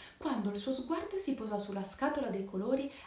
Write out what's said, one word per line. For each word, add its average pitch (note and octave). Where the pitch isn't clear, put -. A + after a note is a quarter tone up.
quando G#3+
il G3+
suo G#3
sguardo D#4+
si C#4+
posò G#3+
sulla G3
scatola C#4
dei G3
colori A#3+